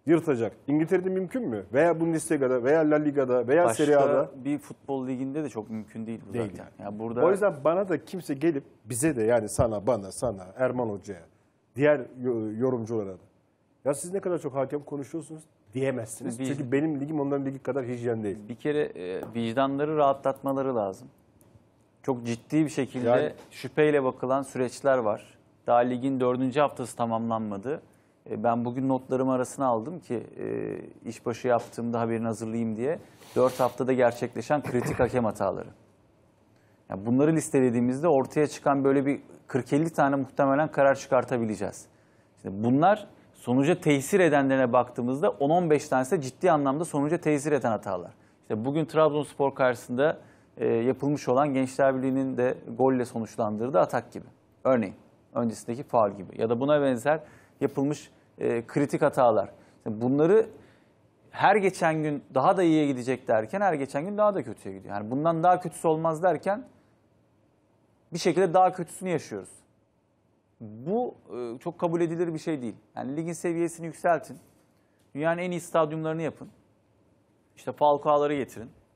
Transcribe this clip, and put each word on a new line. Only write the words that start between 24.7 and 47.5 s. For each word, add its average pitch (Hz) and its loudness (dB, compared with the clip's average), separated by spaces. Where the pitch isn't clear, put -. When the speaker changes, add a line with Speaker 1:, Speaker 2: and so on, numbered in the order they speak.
Speaker 2:
var. 113 -2
Daha 120 6
ligin 127 0
dördüncü 127 2
haftası 135 -2
tamamlanmadı. 113 -4
E, 107 -6
ben 120 0
bugün 131 -2
notlarımı 131 0
arasına 127 -2
aldım 123 -2
ki, 113 -8
e, 107 -6
işbaşı 117 -6
yaptığımda 117 -2
haberini 117 -2
hazırlayayım 113 -4
diye. 127 -4
Dört 127 2
haftada 127 0
gerçekleşen 123 0
kritik 127 -2
hakem 123 0
hataları. 98 -4
Yani 98 -8
bunları 139 4
listelediğimizde 127 0
ortaya 143 2
çıkan 139 0
böyle 139 4
bir 139 -2
kırk 120 -2
elli 160 2
tane 143 0
muhtemelen 139 0
karar 139 4
çıkartabileceğiz. 113 -2
İşte 101 -6
bunlar 151 4
sonuca 135 2
tesir 147 2
edenlerine 135 4
baktığımızda 127 0
on 143 0
on 175 2
beş 147 2
tanesi 131 0
de 156 -2
ciddi 139 0
anlamda 147 0
sonuca 147 -2
tesir 151 0